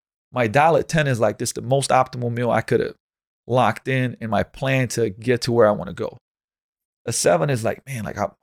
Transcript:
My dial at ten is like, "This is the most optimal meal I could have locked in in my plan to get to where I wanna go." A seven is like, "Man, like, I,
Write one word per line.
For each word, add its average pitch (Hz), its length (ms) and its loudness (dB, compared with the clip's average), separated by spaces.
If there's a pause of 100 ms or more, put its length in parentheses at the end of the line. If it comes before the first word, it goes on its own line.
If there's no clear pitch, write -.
(320)
My 127 140 0
dial 143 320 4
at - 100 -2
ten 156 180 0
is 123 140 -2
like, 110 160 0
"This - 140 -6
is - 40 -12
the 117 60 -6
most 131 300 -2
optimal 123 440 0
meal 120 160 -2
I 113 120 0
could 120 180 0
have - 160 -4 (500)
locked 113 420 0
in 127 320 -2
in 113 80 -10
my 101 140 0
plan 135 440 -2
to 113 220 -2
get 113 320 -2
to 120 120 -2
where 117 140 6
I 104 40 6
wanna 104 240 -4
go." - 240 -8 (880)
A 120 80 -6
seven 170 340 2
is 117 160 -2
like, - 220 -6
"Man, 123 180 -8
like, - 140 -8
I, 101 100 -2 (140)